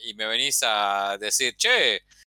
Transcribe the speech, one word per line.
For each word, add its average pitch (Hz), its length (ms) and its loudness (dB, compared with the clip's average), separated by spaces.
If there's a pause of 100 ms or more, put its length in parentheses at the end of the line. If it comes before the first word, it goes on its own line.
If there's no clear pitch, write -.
y 113 120 -12
me 110 120 -6
venís 127 380 0
a 101 560 0
decir, 117 360 -2
"Che, 175 440 2 (280)